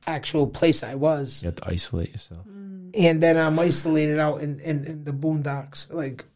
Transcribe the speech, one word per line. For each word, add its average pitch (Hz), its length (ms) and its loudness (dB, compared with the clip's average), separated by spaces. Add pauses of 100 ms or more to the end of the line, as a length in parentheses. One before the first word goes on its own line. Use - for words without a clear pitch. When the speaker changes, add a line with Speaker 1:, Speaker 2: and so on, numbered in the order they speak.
Speaker 1:
actual 147 400 0
place 160 360 2
I 135 120 -8
was. 143 480 0
Speaker 2:
You 87 40 -6
have 85 100 -2
to - 140 -8
isolate 87 420 -4
yourself. 85 340 -16
Speaker 3:
Mm. 196 480 -14
Speaker 1:
And 165 280 6
then 165 160 6
I'm 160 200 4
isolated 156 600 2
out 151 240 0
in, 147 180 -6
in, 151 240 -4
in 156 200 -10
the 143 80 -6
boondocks. 143 800 -4
Like, 139 320 -6 (120)